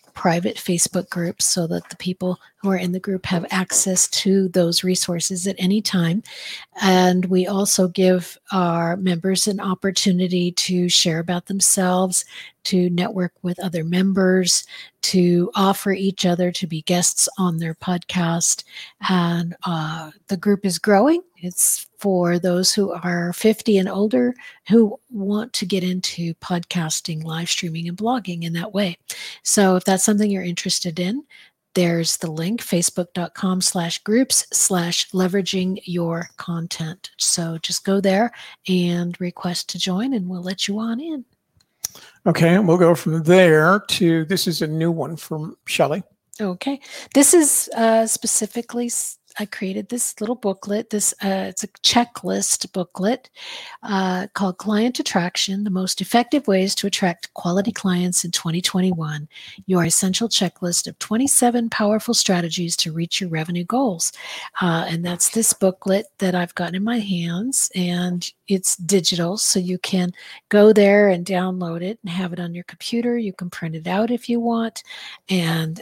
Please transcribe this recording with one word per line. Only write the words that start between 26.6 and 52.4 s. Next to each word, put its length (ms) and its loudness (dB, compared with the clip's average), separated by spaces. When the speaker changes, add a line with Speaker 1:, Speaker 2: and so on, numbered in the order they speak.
Speaker 1:
live 260 -6
streaming, 400 -4
and 80 -8
blogging 460 -2
in 120 -4
that 200 -6
way. 240 -2
So 340 4
if 80 -2
that's 180 2
something 280 2
you're 120 -2
interested 560 -4
in, 260 -4
there's 420 2
the 140 -6
link, 320 -4
facebook 520 -2
dot 200 -6
com 260 -2
slash 420 -2
groups 500 2
slash 580 0
leveraging 760 0
your 520 -4
content. 840 -8
So 400 -2
just 260 -6
go 160 2
there 320 2
and 540 0
request 500 -6
to 80 -8
join, 360 -2
and 140 -4
we'll 140 -8
let 240 -6
you 120 -4
on 220 -4
in. 240 -8
Speaker 2:
Okay, 280 6
and 120 4
we'll 100 6
go 180 6
from 280 0
there 680 6
to, 360 2
this 220 -2
is 140 -2
a 60 0
new 240 0
one 260 -4
from 400 -10
Shelley. 360 0
Speaker 1:
Okay. 400 -4
This 180 8
is, 440 4
uh, 300 4
specifically, 800 -4
s-, 320 -8
I 80 -6
created 420 -6
this 320 -6
little 140 -2
booklet. 560 -4
This, 220 0
uh, 260 -2
it's 140 -8
a 60 -8
checklist 1040 0